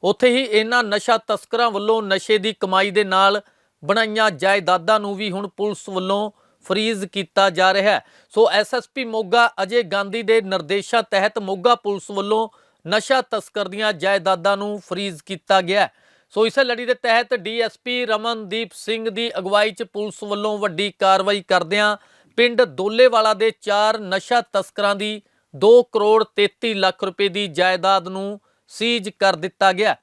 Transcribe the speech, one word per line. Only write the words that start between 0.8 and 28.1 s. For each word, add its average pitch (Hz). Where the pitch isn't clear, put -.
ਨਸ਼ਾ 208
ਤਸਕਰਾਂ 233
ਵੱਲੋਂ 214
ਨਸ਼ੇ 196
ਦੀ 202
ਕਮਾਈ 190
ਦੇ 202
ਨਾਲ 196
ਬਣਾਈਆਂ 214
ਜਾਇਦਾਦਾਂ 185
ਨੂੰ 202
ਵੀ 202
ਹੁਣ 196
ਪੁਲਿਸ 202
ਵੱਲੋਂ 196
ਫਰੀਜ਼ 214
ਕੀਤਾ 196
ਜਾ 185
ਰਿਹਾ 196
ਹੈ। 139
ਸੋ 220
ਐਸ 208
ਐਸ 240
ਪੀ 269
ਮੋਗਾ 220
ਅਜੇ 220
ਗਾਂਧੀ 196
ਦੇ 226
ਨਿਰਦੇਸ਼ਾਂ 190
ਤਹਿਤ 196
ਮੋਗਾ 196
ਪੁਲਿਸ 202
ਵੱਲੋਂ 208
ਨਸ਼ਾ 226
ਤਸਕਰ 208
ਦੀਆਂ 208
ਜਾਇਦਾਦਾਂ 190
ਨੂੰ 208
ਫਰੀਜ਼ 185
ਕੀਤਾ 190
ਗਿਆ 185
ਹੈ। 180
ਸੋ 220
ਇਸੇ 269
ਲੜੀ 240
ਦੇ 247
ਤਹਿਤ 233
ਡੀ 220
ਐਸ 226
ਪੀ 247
ਰਮਨਦੀਪ 220
ਸਿੰਘ 226
ਦੀ 226
ਅਗਵਾਈ 208
'ਚ 214
ਪੁਲਿਸ 208
ਵੱਲੋਂ 208
ਵੱਡੀ 202
ਕਾਰਵਾਈ 190
ਕਰਦਿਆਂ 202
ਪਿੰਡ 240
ਦੋਲੇਵਾਲਾ 220
ਦੇ 214
ਚਾਰ 214
ਨਸ਼ਾ 196
ਤਸਕਰਾਂ 202
ਦੀ 214
ਦੋ 226
ਕਰੋੜ 214
ਤੇਤੀ 208
ਲੱਖ 190
ਰੁਪਏ 196
ਦੀ 202
ਜਾਇਦਾਦ 180
ਨੂੰ 196